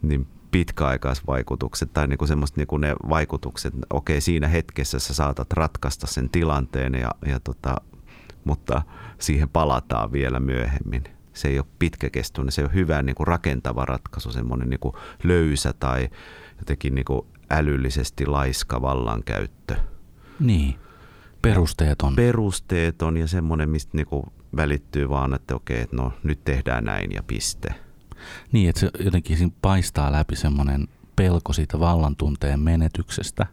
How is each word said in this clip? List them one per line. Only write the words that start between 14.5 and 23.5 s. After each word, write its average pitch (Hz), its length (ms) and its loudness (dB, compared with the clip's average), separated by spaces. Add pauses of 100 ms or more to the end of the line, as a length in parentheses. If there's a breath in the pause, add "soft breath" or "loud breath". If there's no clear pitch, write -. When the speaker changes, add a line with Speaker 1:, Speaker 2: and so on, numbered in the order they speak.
Speaker 1:
niinku 64 260 -4 (260 loud breath)
löysä 80 500 4
tai 64 360 0 (500 loud breath)
jotenkin 69 360 -2
niinku 65 320 -2 (240)
älyllisesti 69 760 0
laiska 67 560 -2
vallankäyttö. 55 920 -4 (640 loud breath)
Speaker 2:
Niin, 82 340 4 (680 loud breath)
perusteeton. 80 760 4
Speaker 1:
Perusteeton 90 1000 2
ja 82 100 0
semmoinen, 80 440 0